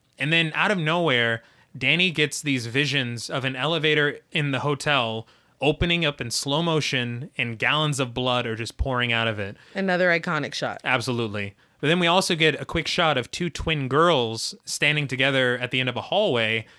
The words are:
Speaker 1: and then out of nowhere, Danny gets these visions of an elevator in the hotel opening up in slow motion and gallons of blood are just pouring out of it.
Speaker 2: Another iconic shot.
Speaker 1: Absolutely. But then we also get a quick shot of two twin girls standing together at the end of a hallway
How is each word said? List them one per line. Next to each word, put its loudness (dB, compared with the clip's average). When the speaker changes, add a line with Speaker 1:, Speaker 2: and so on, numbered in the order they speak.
Speaker 1:
and -2
then 2
out 2
of 2
nowhere, 2
Danny 2
gets 0
these -2
visions -2
of -4
an -4
elevator 0
in 0
the -2
hotel -2
opening 2
up -2
in -6
slow -2
motion -2
and -4
gallons 0
of -2
blood 0
are -4
just -8
pouring 0
out 2
of -2
it. -6
Speaker 2:
Another 2
iconic 0
shot. -6
Speaker 1:
Absolutely. -2
But 0
then 4
we 2
also 4
get 2
a -10
quick -4
shot 2
of -4
two -4
twin -4
girls 2
standing 0
together 2
at -6
the 0
end -2
of -4
a -4
hallway 0